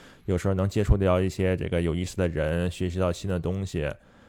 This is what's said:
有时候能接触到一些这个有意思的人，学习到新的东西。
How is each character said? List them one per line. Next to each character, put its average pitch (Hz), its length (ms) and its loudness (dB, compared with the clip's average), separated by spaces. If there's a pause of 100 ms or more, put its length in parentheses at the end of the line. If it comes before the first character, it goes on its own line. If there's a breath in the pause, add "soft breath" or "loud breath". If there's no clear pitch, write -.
(240 loud breath)
有 92 140 2
时 101 100 0
候 98 60 2
能 95 140 2
接 107 140 0
触 104 140 6
到 92 240 4
一 95 80 2
些 92 280 0
这 85 120 -4
个 87 140 0
有 82 120 0
意 87 100 -2
思 - 120 -8
的 92 100 2
人， 82 440 0
学 92 180 -4
习 87 100 -6
到 90 140 0
新 98 180 -6
的 90 80 0
东 95 260 -4
西。 78 240 -4 (400 soft breath)